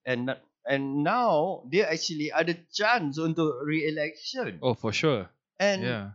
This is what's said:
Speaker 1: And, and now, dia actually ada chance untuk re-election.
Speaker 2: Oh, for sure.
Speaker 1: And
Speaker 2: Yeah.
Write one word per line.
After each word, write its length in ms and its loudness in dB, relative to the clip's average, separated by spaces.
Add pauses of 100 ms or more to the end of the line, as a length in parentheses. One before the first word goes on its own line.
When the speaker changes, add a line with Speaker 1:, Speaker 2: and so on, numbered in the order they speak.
Speaker 1:
And, 260 -2 (320)
and 400 0
now, 640 2
dia 240 2
actually 400 -2
ada 240 0 (160)
chance 480 0
untuk 320 2 (140)
re-election. 960 -4
Speaker 2:
Oh, 140 2
for 180 -2
sure. 320 0 (300)
Speaker 1:
And 240 2
Speaker 2:
Yeah. 340 -2